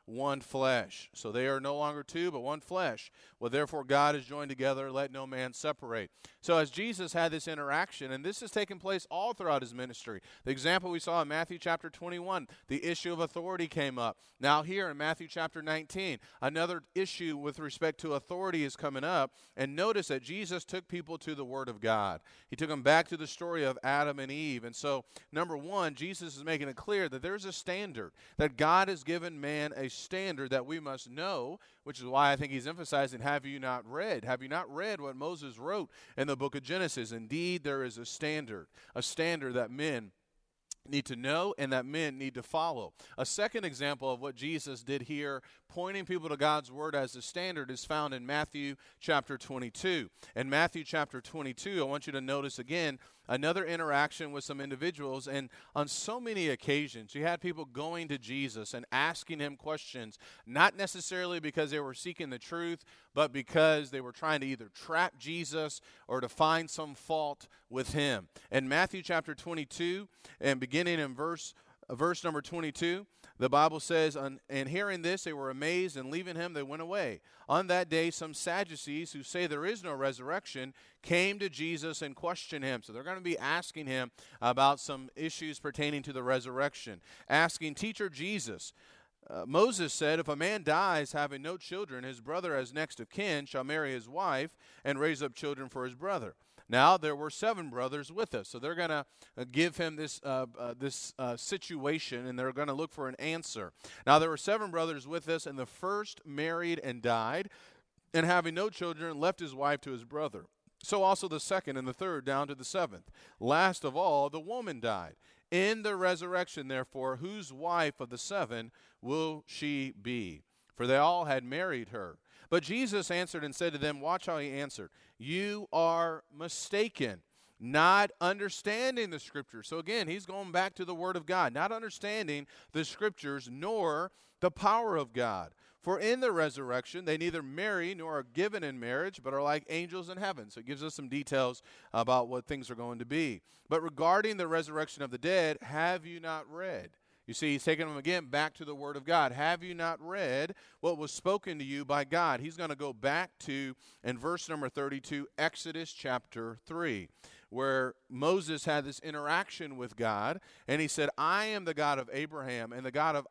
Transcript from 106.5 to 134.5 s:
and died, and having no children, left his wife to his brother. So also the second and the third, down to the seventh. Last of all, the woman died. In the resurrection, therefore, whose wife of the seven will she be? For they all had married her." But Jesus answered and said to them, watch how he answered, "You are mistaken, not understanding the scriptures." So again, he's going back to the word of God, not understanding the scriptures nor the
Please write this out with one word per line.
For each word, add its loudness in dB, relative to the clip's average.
and -6
died, 2
and 4
having 4
no 0
children, -6
left 2
his -8
wife 0
to -8
his -8
brother. -4
So 4
also 6
the -2
second 0
and -4
the -2
third, -2
down 2
to -6
the -12
seventh. -2
Last 4
of -2
all, 4
the -6
woman -6
died. -2
In 4
the 0
resurrection, 0
therefore, -2
whose -8
wife 0
of -6
the -10
seven -4
will -2
she -4
be? -4
For -2
they 6
all 6
had 2
married -4
her." -8
But 6
Jesus 0
answered -2
and -4
said 0
to -2
them, 0
watch 0
how 0
he -4
answered, -6
"You -2
are 4
mistaken, -2
not 6
understanding 0
the -6
scriptures." -10
So -6
again, -2
he's -4
going -8
back 2
to -6
the -4
word 0
of -6
God, 4
not 0
understanding -4
the 0
scriptures -4
nor 0
the 6